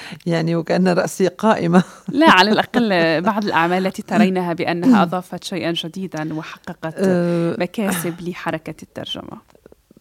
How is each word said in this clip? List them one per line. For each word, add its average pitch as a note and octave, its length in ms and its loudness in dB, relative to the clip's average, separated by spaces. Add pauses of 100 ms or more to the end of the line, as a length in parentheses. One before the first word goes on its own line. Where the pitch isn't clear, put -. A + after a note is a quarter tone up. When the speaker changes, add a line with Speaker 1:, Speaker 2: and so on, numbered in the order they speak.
(260)
Speaker 1:
يعني E3 300 0
وكأن F3 320 0
رأسي F3+ 400 0
قائمة. F3 560 2 (160)
<laughs> - 100 -14
Speaker 2:
لا، D#4 220 6
على F#3+ 200 6
الأقل F3+ 720 2
بعض G#3 240 -2
الأعمال F3+ 420 0
التي F#3+ 140 -8
ترينها F#3 520 0
بأنها F3 500 2
أضافت F3+ 400 -6
شيئا E3+ 280 -4
جديدا D#3+ 640 -8
وحققت D#3+ 640 -10
Speaker 1:
أه، F3 640 0
Speaker 2:
مكاسب F3+ 600 -4
لحركة E3 640 -8
الترجمة. - 540 -14 (640)